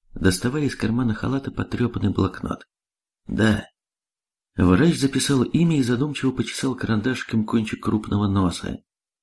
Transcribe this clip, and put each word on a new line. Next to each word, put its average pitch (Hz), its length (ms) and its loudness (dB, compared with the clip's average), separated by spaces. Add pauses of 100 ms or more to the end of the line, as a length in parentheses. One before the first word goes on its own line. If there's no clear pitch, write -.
(140)
доставая 120 500 0
из 120 120 -2
кармана 117 380 -2
халата 123 380 -4
потрепанный 104 600 -2
блокнот. - 540 -2 (640)
"Да". 104 400 0 (880)
Врач 92 420 6
записал 135 460 2
имя 165 360 2
и 131 40 2
задумчиво 131 480 0
почесал 127 440 -4
карандашком 113 680 -2
кончик 110 380 -2
крупного 107 440 0
носа. 95 500 0 (460)